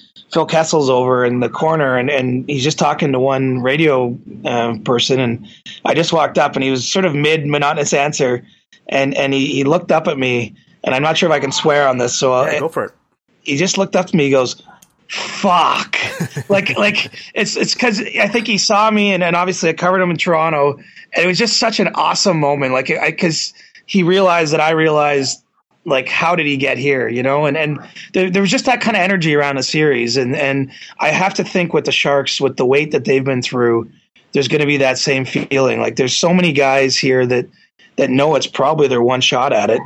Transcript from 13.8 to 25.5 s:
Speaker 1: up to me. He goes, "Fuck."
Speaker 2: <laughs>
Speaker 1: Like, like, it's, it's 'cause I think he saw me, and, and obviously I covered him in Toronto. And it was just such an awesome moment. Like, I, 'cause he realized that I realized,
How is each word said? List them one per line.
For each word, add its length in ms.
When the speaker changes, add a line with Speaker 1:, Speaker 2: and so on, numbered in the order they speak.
Speaker 1:
up 100
to 100
me. 80
He 60
goes, 320
"Fuck." 960
Speaker 2:
<laughs> 40
Speaker 1:
Like, 300
like, 320
it's, 220
it's 180
'cause 260
I 280
think 180
he 120
saw 320
me, 220
and, 100
and 120
obviously 340
I 40
covered 280
him 100
in 60
Toronto. 600
And 100
it 20
was 120
just 200
such 220
an 140
awesome 440
moment. 340
Like, 180
I, 220
'cause 400
he 160
realized 500
that 80
I 120
realized, 680